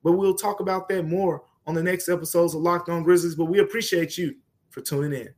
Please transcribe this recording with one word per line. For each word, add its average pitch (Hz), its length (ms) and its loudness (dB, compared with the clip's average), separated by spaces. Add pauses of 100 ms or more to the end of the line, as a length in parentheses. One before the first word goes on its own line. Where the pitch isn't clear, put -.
but 165 100 4
we'll 190 220 4
talk 208 260 -2
about 190 280 -2
that 185 180 -2
more 170 380 -2 (220)
on 156 80 -4
the 165 80 0
next 180 260 -2
episodes 170 460 0
of 156 80 -4
Locked 170 260 0
On 170 140 -2
Grizzlies. 170 340 2
But 165 80 0
we 180 160 4
appreciate 202 580 0
you 170 160 -4 (360)
for - 100 -14
tuning 147 320 -2
in. 120 260 -8